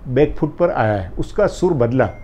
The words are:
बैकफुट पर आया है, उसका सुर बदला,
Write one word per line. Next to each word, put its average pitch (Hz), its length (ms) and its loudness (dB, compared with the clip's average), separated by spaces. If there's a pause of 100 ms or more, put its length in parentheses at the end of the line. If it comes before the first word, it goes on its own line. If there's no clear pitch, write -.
बैकफुट 147 500 0
पर 175 120 2
आया 110 240 0
है, 95 260 -4
उसका 196 280 0
सुर 175 260 0
बदला, 120 360 2 (140)